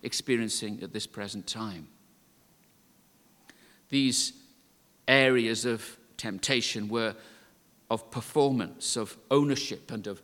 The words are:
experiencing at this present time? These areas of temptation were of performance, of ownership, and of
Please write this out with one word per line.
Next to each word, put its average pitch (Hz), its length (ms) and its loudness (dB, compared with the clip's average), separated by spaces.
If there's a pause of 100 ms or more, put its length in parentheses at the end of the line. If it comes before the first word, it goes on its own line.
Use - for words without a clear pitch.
experiencing 113 800 -4
at 95 100 -12
this 107 140 -8
present 101 400 -10
time? 98 440 -10 (2000)
These 135 440 2 (760)
areas 127 580 6
of 113 320 -4 (180)
temptation 110 720 -2
were 113 260 -2 (760)
of 113 200 -4
performance, 131 880 0
of 107 220 -6 (120)
ownership, 139 600 2
and 107 160 -8
of 98 160 -10